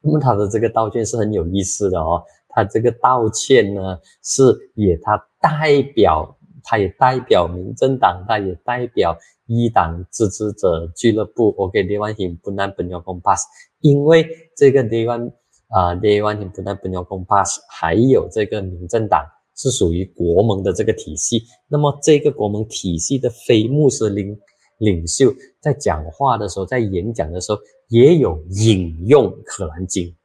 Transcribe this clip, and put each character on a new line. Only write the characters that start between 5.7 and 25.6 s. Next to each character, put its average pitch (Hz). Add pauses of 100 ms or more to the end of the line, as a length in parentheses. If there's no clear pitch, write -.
表， 90 (260)
他 117
也 98 (120)
代 131
表 95
民 90
政 135
党， 92
他 107
也 95 (100)
代 123
表 87 (280)
一 117
党 87
支 107
持 104
者 85
俱 117
乐 107
部， 110
OK，Dewan 101
Himpunan 98
Penyokong 87
pas， 98 (400)
因 143
为 160 (300)
这 139
个 131
Dewan， 117 (360)
啊， 90
Dewan 104
Himpunan 95
Penyokong 92
pas， 98 (220)
还 82
有 113
这 107
个 104
民 90
政 110
党， 78 (360)
是 135
属 87
于 90 (120)
国 87
盟 98
的 95
这 104
个 110
体 -
系。 113 (240)
那 147
么 143
这 151
个 143
国 107
盟 104
体 87
系 127
的 123
非 113
穆 143
斯 113
林 101 (440)
领 90
袖 123 (280)
在 151